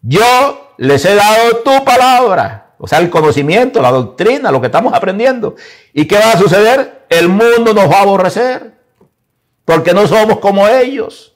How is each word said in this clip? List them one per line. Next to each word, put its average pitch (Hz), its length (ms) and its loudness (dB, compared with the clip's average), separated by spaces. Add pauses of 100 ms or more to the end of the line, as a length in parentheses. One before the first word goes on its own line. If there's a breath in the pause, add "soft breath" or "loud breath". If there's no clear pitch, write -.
"Yo 247 720 0
les 135 280 0
he 196 100 2
dado 220 420 2
tu 269 260 0
palabra", 247 920 0
o - 100 -16
sea, 151 120 0
el 175 100 -2
conocimiento, 160 720 0
la 123 100 2
doctrina, 196 600 -2
lo 135 100 -2
que 123 60 -4
estamos 233 260 -2
aprendiendo. 220 640 -4 (380 loud breath)
¿Y 147 120 -2
qué 208 140 0
va 220 140 2
a 202 40 2
suceder? 208 720 0
El 170 200 2
mundo 226 440 0
nos 196 160 2
va 175 80 2
a 202 40 4
aborrecer, 196 720 -2 (920)
porque 165 280 0
no 311 120 2
somos 214 320 0
como 196 300 0
ellos. 247 680 -4